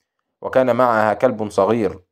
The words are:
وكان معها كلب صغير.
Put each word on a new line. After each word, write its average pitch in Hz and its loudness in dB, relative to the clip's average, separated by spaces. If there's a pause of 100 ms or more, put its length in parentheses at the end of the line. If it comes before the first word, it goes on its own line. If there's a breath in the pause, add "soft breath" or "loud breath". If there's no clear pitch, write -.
(420)
وكان 127 0
معها 113 2
كلب 110 -2
صغير. 98 0 (120)